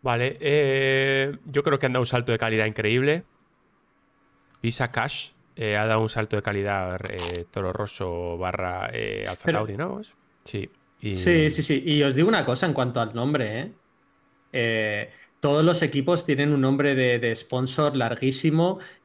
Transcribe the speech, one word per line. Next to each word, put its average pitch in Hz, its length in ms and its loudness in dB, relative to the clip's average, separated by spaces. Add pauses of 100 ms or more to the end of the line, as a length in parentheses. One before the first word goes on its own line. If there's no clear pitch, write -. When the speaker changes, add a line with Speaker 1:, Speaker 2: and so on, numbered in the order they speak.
Speaker 1:
Vale, 123 380 -2
eh, 135 960 2 (100)
yo 143 180 0
creo 139 160 2
que 139 80 -2
han 127 60 0
dado 127 80 2
un 120 60 0
salto 123 240 0
de 113 60 2
calidad 110 280 2
increíble. 123 580 2 (1400)
Visa 120 300 -2
Cash, - 400 -4 (240)
eh, 107 220 -2
ha 107 80 2
dado 110 160 4
un 110 80 0
salto 110 260 -4
de 104 60 0
calidad, 98 580 -2 (100)
eh, 87 420 -6
Toro 92 220 -4
Rosso 87 640 -6
barra, 90 560 -6
eh, 107 340 -6
Alfa - 180 -10
Speaker 2:
Pero 165 140 0
Speaker 1:
Tauri, 107 180 -6
¿no? 190 240 -8 (420)
Sí. - 260 -8 (300)
Y 104 140 -6
Speaker 2:
Sí, 156 360 4
sí, 147 120 -2
sí. 139 240 0
Y 147 180 2
os 139 120 2
digo 160 120 4
una 208 180 2
cosa 127 200 0
en 165 80 0
cuanto 123 280 0
al 110 120 -4
nombre, 117 460 -2
¿eh? 196 120 -8 (840)
Eh, 110 580 -2 (280)
todos 147 240 2
los 170 200 4
equipos 139 420 0
tienen 143 280 2
un 135 80 2
nombre 139 340 4
de, 123 240 2
de 117 160 0
sponsor 131 600 -2
larguísimo. 143 840 0 (260)